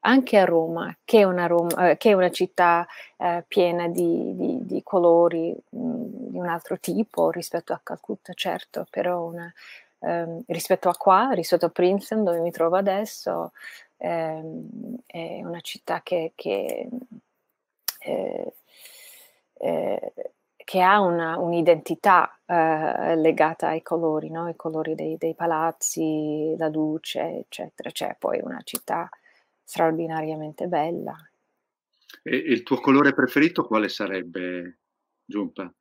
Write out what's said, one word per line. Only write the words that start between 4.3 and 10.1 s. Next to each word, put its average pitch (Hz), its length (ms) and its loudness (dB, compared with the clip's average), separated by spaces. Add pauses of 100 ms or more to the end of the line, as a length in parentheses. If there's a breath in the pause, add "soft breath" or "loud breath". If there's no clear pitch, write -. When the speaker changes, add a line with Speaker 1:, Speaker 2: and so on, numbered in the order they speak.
Speaker 1:
di, - 300 -4
di - 180 -4
colori, 170 720 4 (200)
mm, 165 280 -6 (280)
di 180 80 -8
un 180 80 -6
altro 170 320 -6
tipo 175 500 0
rispetto 170 420 -6
a 175 120 -6
Calcutta, - 500 -12
certo, - 560 -6
però 180 360 -2
una, 170 280 -12 (460 loud breath)
ehm, 170 480 -4